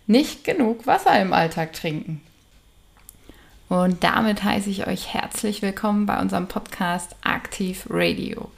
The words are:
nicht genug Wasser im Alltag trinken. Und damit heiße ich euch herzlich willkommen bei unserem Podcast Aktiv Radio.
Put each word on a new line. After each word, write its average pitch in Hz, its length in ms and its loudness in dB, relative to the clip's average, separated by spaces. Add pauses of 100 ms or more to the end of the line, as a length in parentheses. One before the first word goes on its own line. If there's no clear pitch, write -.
nicht 262 360 4
genug 240 440 0
Wasser 349 340 6
im 190 100 0
Alltag 165 420 2
trinken. 156 480 -6 (1500)
Und 180 340 2
damit 208 400 2
heiße 202 240 0
ich 190 200 -4
euch - 260 -6
herzlich - 480 -4
willkommen 208 460 0
bei - 120 0
unserem 190 280 -2
Podcast - 760 -6
Aktiv - 680 -4
Radio. - 680 -2